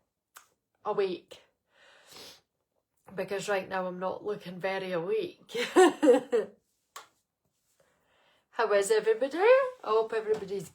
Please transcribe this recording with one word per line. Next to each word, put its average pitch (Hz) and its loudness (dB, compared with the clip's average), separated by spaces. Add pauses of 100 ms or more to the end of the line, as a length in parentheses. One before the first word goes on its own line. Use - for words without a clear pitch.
(840)
awake. 196 -6 (1700)
Because 196 -8
right 196 -4
now 190 -6
I'm 180 -10
not 185 -8
looking 185 -10
very 190 -6
awake. 180 -6
<laughs> 254 4 (2000)
How 220 0
is 202 4
everybody? 220 0
I 392 4 (340)
hope 220 0
everybody's 208 -6